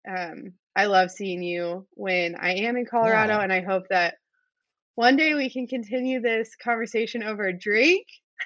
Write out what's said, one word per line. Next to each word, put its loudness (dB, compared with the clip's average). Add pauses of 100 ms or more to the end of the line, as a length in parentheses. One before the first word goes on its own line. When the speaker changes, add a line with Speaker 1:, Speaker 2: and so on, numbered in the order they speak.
Speaker 1:
um, -10 (220)
I 2
love 4
seeing -6
you -4
when -2
I -2
am -2
in -2
Colorado, 2
Speaker 2:
Yeah. 0
Speaker 1:
and 0
I 2
hope -2
that 0 (800)
one 6
day 4
we 0
can -6
continue -4
this -2
conversation -4
over -4
a -4
drink. 2 (380)